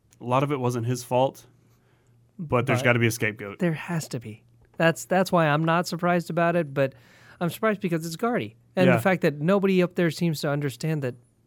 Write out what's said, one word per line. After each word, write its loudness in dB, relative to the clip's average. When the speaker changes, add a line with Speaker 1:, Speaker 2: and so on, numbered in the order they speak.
Speaker 1:
a -14
lot 2
of -2
it -2
wasn't -2
his -4
fault, -2
but 0
there's 2
Speaker 2:
But -4
Speaker 1:
gotta 4
be 4
a 2
scapegoat. -6
Speaker 2:
there 0
has -6
to -8
be. -14
That's, 0
that's 0
why 4
I'm 2
not 0
surprised -2
about 0
it, -2
but 0
I'm -2
surprised -2
because -4
it's -8
Gardy. -4
And 4
Speaker 1:
Yeah. 6
Speaker 2:
the 0
fact 2
that 0
nobody 2
up 0
there 2
seems -2
to -2
understand -4
that -4